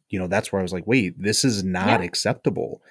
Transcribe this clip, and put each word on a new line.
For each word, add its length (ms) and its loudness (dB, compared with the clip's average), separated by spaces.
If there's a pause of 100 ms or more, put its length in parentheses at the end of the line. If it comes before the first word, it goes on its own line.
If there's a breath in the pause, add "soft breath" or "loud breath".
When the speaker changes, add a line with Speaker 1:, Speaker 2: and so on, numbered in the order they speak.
Speaker 1:
you 80 -4
know, 100 -2
that's 240 0
where 80 0
I 40 0
was 100 -4
like, 140 -6
"Wait, 340 2
this 240 0
is 180 2
not 360 2
Speaker 2:
Yeah. 60 -4
Speaker 1:
acceptable." 840 -2